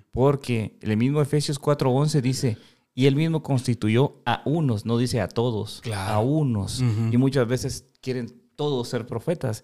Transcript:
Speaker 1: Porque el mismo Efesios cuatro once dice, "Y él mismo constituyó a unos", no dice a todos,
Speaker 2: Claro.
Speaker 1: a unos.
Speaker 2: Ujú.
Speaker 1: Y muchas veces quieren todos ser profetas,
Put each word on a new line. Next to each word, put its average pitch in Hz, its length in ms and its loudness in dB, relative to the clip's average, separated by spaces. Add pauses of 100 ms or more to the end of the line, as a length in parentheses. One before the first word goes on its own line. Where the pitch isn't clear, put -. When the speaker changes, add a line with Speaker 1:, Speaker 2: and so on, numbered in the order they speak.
(100)
Speaker 1:
Porque 123 720 0
el 107 160 0
mismo 139 260 2
Efesios 143 380 0
cuatro 139 320 2
once 147 280 2
dice, 123 380 0 (380)
"Y 127 100 4
él 135 80 6
mismo 160 300 0
constituyó 123 720 2 (100)
a 117 180 0
unos", 135 400 0
no 117 140 0
dice 123 220 0
a - 80 -2
todos, 113 540 -4
Speaker 2:
Claro. 104 320 -4
Speaker 1:
a 107 40 2
unos. 123 600 0
Speaker 2:
Ujú. 113 320 0
Speaker 1:
Y 120 40 2
muchas 135 300 2
veces 123 380 -4 (160)
quieren 123 320 -8 (240)
todos 139 320 -2
ser 113 180 -4
profetas, 123 580 -4